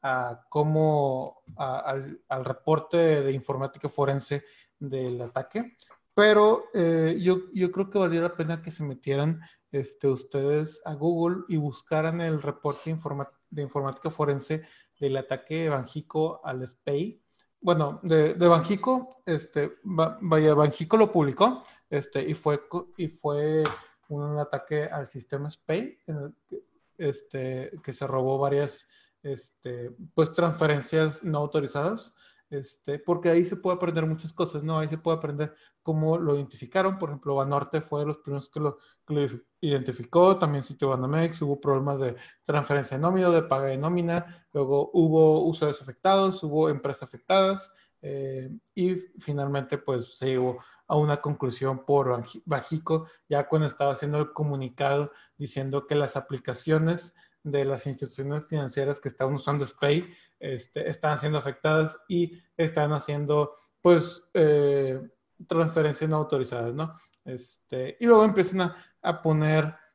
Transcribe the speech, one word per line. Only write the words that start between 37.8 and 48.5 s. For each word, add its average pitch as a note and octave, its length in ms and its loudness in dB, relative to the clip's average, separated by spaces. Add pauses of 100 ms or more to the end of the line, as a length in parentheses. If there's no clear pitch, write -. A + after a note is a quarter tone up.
de D3 60 -2
los D3+ 100 -4
primeros C#3 320 -8
que - 100 -10
lo, D3 180 -2 (300)
que D#3 60 -6
lo C#3+ 120 2 (360)
identificó, C#3+ 760 4
también D3 280 0
Citibanamex, C#3+ 800 -2
hubo C#3+ 180 -2
problemas C#3 380 0
de B2 180 -4 (260)
transferencia C#3+ 540 0
de C#3+ 40 -2
nómina, F3+ 280 2
de E3 140 6
paga C#3 240 0
de C3+ 100 -2
nómina, E3+ 760 -2
luego C#3 400 0
hubo D#3+ 540 6
usuarios D#3+ 360 0
afectados, F#3+ 640 2
hubo D#3 240 2
empresas C#3 360 -4
afectadas, F#3+ 680 0 (300)
eh, C3+ 480 -8 (260)